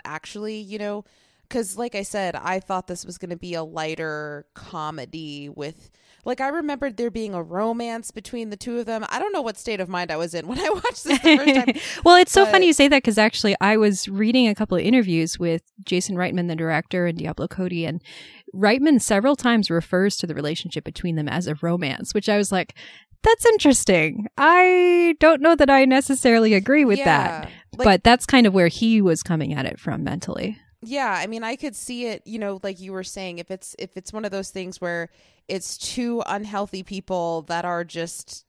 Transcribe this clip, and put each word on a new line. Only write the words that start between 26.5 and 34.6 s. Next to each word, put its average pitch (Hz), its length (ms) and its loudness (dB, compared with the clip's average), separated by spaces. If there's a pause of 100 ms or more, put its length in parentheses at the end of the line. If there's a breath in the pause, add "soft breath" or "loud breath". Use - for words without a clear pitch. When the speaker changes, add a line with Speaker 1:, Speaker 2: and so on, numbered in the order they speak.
Speaker 2:
agree 254 280 4
with 226 220 4
that." 160 400 2
Speaker 1:
Yeah, - 40 -14 (280 loud breath)
like 247 80 2
Speaker 2:
But 196 180 6
that's 240 220 6
kind 254 200 6
of 196 80 4
where 180 140 6
he 226 340 2
was 170 220 2
coming 156 300 -2
at 143 120 -4
it - 140 -10
from - 240 -6
mentally. - 540 -6 (260)
Speaker 1:
Yeah, 240 340 -4
I 165 80 -6
mean, 226 180 -10
I 226 120 -8
could 269 200 -10
see 240 300 -10
it, 220 220 -8
you 220 100 -10
know, 202 240 -8
like 190 180 -10
you 190 140 -14
were 185 100 -8
saying, 185 360 -12
if 170 100 -14
it's, - 300 -14
if - 180 -14
it's - 160 -16
one 214 120 -10
of 202 60 -8
those 190 200 -8
things 185 280 -12